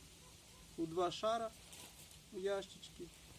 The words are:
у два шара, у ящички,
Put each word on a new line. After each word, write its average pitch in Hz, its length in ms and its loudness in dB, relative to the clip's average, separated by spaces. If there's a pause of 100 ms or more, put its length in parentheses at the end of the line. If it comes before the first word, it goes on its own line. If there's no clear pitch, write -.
(760)
у 165 80 6
два 175 260 6
шара, 226 400 4 (840)
у 196 60 -2
ящички, 196 640 0 (360)